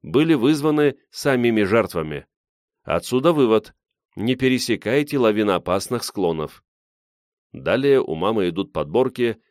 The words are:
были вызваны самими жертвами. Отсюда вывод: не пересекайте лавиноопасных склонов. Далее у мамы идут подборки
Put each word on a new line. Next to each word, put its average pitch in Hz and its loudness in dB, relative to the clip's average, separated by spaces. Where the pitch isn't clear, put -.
были 160 0
вызваны 147 0
самими 120 0
жертвами. 90 -2
Отсюда 127 0
вывод: 117 2
не 117 -2
пересекайте 131 -2
лавиноопасных 104 0
склонов. 80 -4
Далее 127 2
у - -4
мамы 95 -2
идут 87 -6
подборки 117 -2